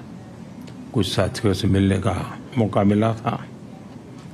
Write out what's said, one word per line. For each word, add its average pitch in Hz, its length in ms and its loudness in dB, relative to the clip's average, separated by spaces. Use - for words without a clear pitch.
कुछ - 220 2
साथियों 95 380 2
से 92 140 0
मिलने 95 300 6
का 98 400 -2
मौका 110 260 4
मिला 104 300 6
था। - 320 -4